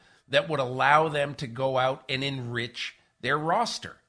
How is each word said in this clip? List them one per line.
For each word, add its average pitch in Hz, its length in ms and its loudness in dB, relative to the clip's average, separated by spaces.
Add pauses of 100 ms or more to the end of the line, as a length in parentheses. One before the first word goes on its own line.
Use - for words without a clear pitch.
(280)
that 147 200 2
would 151 120 -2
allow 135 480 4
them 147 260 -2
to 143 120 -8
go 131 320 -2
out 131 300 0
and 131 140 -4
enrich 120 720 -6 (260)
their 135 180 0
roster. 160 580 -2 (120)